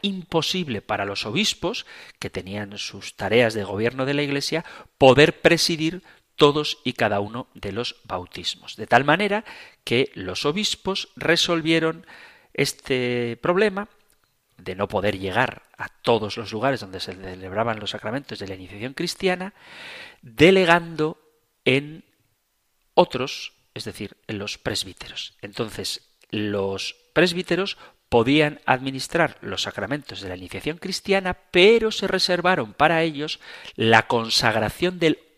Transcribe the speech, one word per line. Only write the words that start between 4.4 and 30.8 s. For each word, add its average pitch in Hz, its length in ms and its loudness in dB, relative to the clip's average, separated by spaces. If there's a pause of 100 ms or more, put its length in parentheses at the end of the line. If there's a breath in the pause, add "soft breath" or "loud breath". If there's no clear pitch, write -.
poder 139 420 8
presidir 165 640 2 (320 soft breath)
todos 147 480 2
y 123 100 -4
cada 104 260 0
uno 110 360 -8
de 101 160 -10
los 117 320 -6
bautismos. - 720 -10
De 107 100 -10
tal 123 180 6
manera 196 400 0 (400 loud breath)
que - 300 0
los 92 320 -6
obispos 190 720 -4
resolvieron 165 880 0 (480 loud breath)
este 123 880 -2
problema 196 480 0 (640)
de 92 200 -10
no 98 120 -2
poder 98 300 0
llegar 98 460 -2 (160)
a - 100 -10
todos 107 480 -2
los 107 140 -10
lugares 113 280 -2
donde 95 200 -12
se 92 160 -10
celebraban 95 640 -6
los 104 100 -8
sacramentos 113 480 -8
de 127 100 -12
la 101 60 -10
iniciación 98 400 -12
cristiana, 180 600 -4 (680 loud breath)
delegando 165 960 4 (460)
en 147 400 0 (880)
otros, - 600 0 (200)
es 107 120 -12
decir, 104 300 -12 (120)
en 107 100 -6
los 101 220 -8
presbíteros. - 800 -8
Entonces, - 680 -8 (220)
los 101 640 -4 (180)
presbíteros 175 640 0 (300 loud breath)
podían 143 580 4
administrar 135 720 0
los 98 220 -6
sacramentos 110 580 -8
de 98 80 -10
la 92 80 -8
iniciación 95 400 -8
cristiana, 190 580 -2 (140)